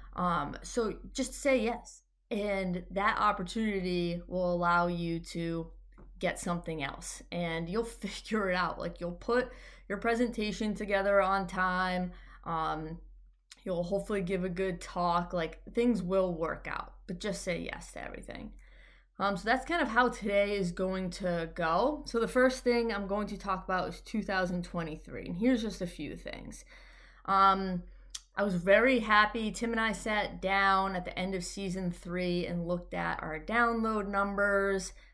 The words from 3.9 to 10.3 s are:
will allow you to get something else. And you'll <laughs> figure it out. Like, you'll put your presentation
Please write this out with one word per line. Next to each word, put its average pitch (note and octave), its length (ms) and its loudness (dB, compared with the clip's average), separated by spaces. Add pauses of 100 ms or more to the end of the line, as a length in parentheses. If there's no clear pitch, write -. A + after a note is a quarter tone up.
will F3+ 280 0
allow F3 320 4
you E3+ 340 -2
to E3+ 500 -4 (480)
get E3+ 200 -2
something E3+ 440 -4
else. - 480 -8
And E3+ 380 -2
you'll G#3+ 160 0
<laughs> - 0 -
figure G#3+ 640 -4
it F3+ 80 2
out. F3 220 0
Like, E3+ 220 -6
you'll E3+ 120 -4
put B3 400 0 (340)
your G3+ 120 -4
presentation A3+ 760 0